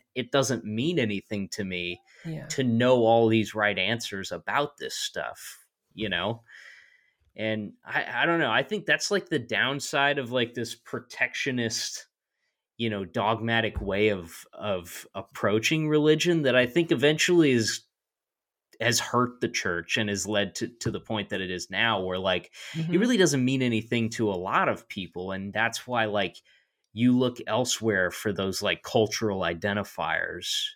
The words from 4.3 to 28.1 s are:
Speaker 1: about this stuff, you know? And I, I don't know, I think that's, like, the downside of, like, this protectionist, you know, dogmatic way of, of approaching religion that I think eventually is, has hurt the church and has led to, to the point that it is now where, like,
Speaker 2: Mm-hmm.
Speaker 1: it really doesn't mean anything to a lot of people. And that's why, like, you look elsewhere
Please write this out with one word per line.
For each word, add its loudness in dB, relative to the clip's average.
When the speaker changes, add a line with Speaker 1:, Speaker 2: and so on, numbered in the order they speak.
Speaker 1:
about -4
this -8
stuff, -10
you -6
know? -2
And -4
I, -4
I 2
don't 2
know, 0
I 2
think -6
that's, 0
like, -2
the 0
downside 0
of, -6
like, 0
this -6
protectionist, -4
you -2
know, -4
dogmatic 0
way 2
of, -4
of -6
approaching 0
religion 4
that 4
I 4
think 0
eventually 6
is, 2
has 2
hurt 0
the 0
church -4
and 0
has -4
led 0
to, -4
to -6
the -6
point -6
that -4
it -4
is -8
now 0
where, -4
like, -2
Speaker 2:
Mm-hmm. -2
Speaker 1:
it 4
really 2
doesn't 4
mean 0
anything 0
to 0
a -2
lot 0
of -4
people. -8
And -6
that's -2
why, 0
like, 0
you 4
look 0
elsewhere 0